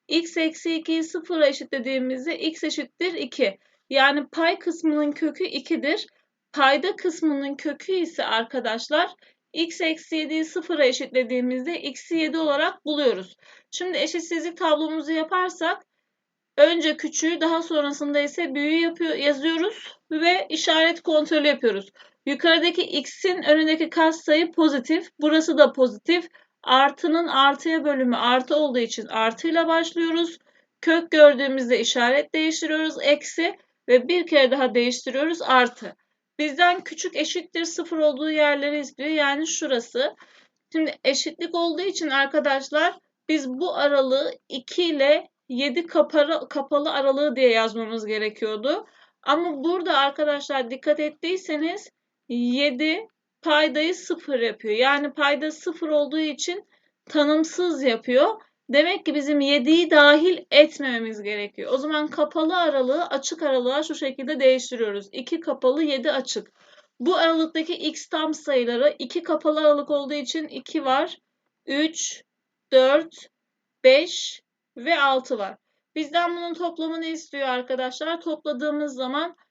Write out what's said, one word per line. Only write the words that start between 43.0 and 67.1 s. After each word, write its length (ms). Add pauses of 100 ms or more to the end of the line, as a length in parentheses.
biz 200
bu 260
aralığı 580 (160)
iki 360
ile 440 (200)
yedi 380
kapara-, 600
kapalı 440
aralığı 440
diye 140
yazmamız 560
gerekiyordu. 800 (360)
Ama 420
burada 340
arkadaşlar 720
dikkat 300
ettiyseniz 880 (380)
yedi 800 (360)
paydayı 520
sıfır 460
yapıyor. 340
Yani 380
payda 380
sıfır 380
olduğu 300
için 500 (380)
tanımsız 760
yapıyor. 580 (280)
Demek 380
ki 80
bizim 260
yediyi 500
dahil 600
etmememiz 720
gerekiyor. 500
O 60
zaman 300
kapalı 480
aralığı 500
açık 360
aralığa 400
şu 120
şekilde 460
değiştiriyoruz. 720
İki 280
kapalı, 420
yedi 300
açık. 400 (480)
Bu 160